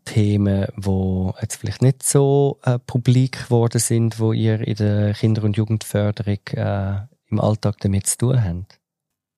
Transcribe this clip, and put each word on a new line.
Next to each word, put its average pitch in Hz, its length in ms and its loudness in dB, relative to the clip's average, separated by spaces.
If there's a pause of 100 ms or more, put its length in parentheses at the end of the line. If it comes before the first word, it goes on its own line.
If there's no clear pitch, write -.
Themen, 101 640 2 (100)
wo 95 640 -2
jetzt - 160 -8
vielleicht 104 240 -6
nicht 131 220 2
so, 139 640 2
äh, 123 140 2
publik 127 640 0
geworden 117 340 2
sind, 117 420 0
wo 110 140 2
ihr 110 260 0
in 113 140 -4
der 104 400 2
Kinder- 107 300 0
und 104 120 2
Jugendförderung, 104 840 -2 (120)
äh, 101 460 -2 (320)
im 104 100 0
Alltag 104 400 0
damit 98 260 0
zu - 120 -4
tun 123 260 2
habt? 90 340 -8 (600)